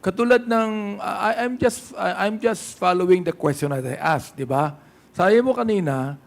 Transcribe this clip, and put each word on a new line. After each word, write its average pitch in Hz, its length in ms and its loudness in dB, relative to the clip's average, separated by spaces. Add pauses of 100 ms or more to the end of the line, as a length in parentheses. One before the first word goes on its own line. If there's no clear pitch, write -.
katulad 233 480 2
ng, 214 480 -2
I, 208 480 -2
I'm 247 160 -4
just, - 320 -2
I, 185 320 -2
I'm 214 160 -4
just - 400 -4
following 180 400 4
the 165 160 -4
question 143 320 -2
that 135 160 -4
I 127 160 -8
asked, - 320 0
di 131 160 -8
ba? 147 240 0 (400)
Sabi 214 320 4
mo 262 80 2
kanina, 156 720 0